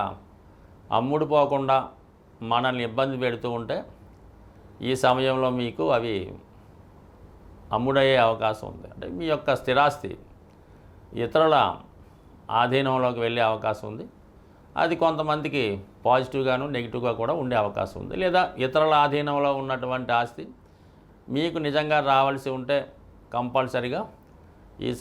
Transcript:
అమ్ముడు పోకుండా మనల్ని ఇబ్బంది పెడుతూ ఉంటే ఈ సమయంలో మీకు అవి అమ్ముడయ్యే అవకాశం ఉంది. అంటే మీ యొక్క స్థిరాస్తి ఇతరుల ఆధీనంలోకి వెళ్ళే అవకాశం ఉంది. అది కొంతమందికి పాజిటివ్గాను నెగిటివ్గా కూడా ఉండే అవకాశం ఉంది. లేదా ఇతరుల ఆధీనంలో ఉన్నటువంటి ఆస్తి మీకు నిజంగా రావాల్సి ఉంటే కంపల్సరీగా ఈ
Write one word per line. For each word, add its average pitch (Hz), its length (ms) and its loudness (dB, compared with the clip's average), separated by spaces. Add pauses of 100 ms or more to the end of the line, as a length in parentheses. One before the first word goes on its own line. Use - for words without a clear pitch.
(960)
అమ్ముడు 143 360 0
పోకుండా 139 440 4 (720)
మనల్ని 123 380 0
ఇబ్బంది 131 340 -2
పెడుతూ 120 340 -2
ఉంటే 117 200 -6 (1120)
ఈ 131 40 2 (100)
సమయంలో 131 460 2 (100)
మీకు 120 260 -4 (120)
అవి 113 180 -2 (1600)
అమ్ముడయ్యే 135 420 4 (100)
అవకాశం 110 440 -2
ఉంది. - 220 -16
అంటే 95 140 -12 (100)
మీ 170 160 -6
యొక్క 139 280 0
స్థిరాస్తి 143 500 0 (1120)
ఇతరుల 156 300 4 (1080)
ఆధీనంలోకి 127 640 0
వెళ్ళే 117 260 0
అవకాశం 110 400 -4
ఉంది. - 160 -12 (760)
అది 165 200 0
కొంతమందికి 151 600 0 (440)
పాజిటివ్గాను 131 680 2
నెగిటివ్గా 120 460 -2
కూడా 135 220 -2
ఉండే 123 200 0
అవకాశం 101 400 -4
ఉంది. - 200 -8
లేదా 180 200 2 (240)
ఇతరుల 156 280 4 (100)
ఆధీనంలో 143 560 0
ఉన్నటువంటి 127 580 -4
ఆస్తి - 280 -6 (880)
మీకు 165 200 -2 (100)
నిజంగా 151 320 2 (120)
రావాల్సి 135 460 2
ఉంటే 135 220 -2 (560)
కంపల్సరీగా 123 640 -2 (880)
ఈ - 20 -2 (120)